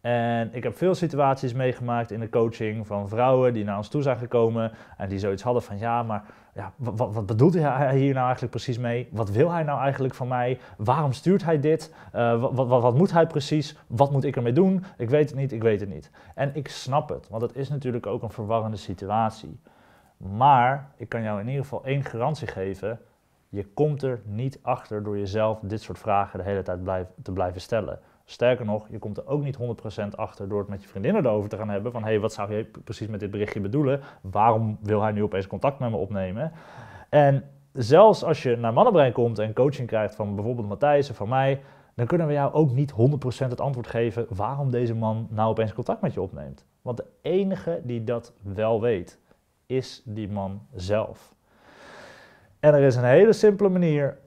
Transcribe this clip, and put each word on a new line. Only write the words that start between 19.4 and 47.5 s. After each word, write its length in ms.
Maar 760
ik 140
kan 120
jou 180
in 80
ieder 160
geval 220
één 180
garantie 440
geven: 520
je 160
komt 380
er 220
niet 360
achter 420
door 140
jezelf 440
dit 200
soort 180
vragen 400
de 60
hele 160
tijd 220
blijf-, 280
te 80
blijven 300
stellen. 380
Sterker 380
nog, 240
je 100
komt 180
er 100
ook 160
niet 120
honderd 240
procent 380
achter 300
door 120
het 80
met 140
je 60
vriendinnen 380
erover 240
te 80
gaan 120
hebben 220
van: 120
"Hey, 160
wat 140
zou 180
jij 120
p-, 200
precies 240
met 120
dit 120
berichtje 280
bedoelen? 420
Waarom 600
wil 200
hij 100
nu 120
opeens 240
contact 320
met 100
me 80
opnemen?" 540
En 340
zelfs 500
als 200
je 120
naar 180
Mannenbrein 380
komt 280
en 140
coaching 340
krijgt 280
van 200
bijvoorbeeld 320
Matthijs 420
of 60
van 140
mij, 320
dan 100
kunnen 220
we 60
jou 200
ook 180
niet 200
honderd 280
procent 320
het 100
antwoord 260
geven 420
waarom 420
deze 240
man 340
nou 200
opeens 240
contact 280
met 120
je 80
opneemt. 440
Want 160
de 80
enige 600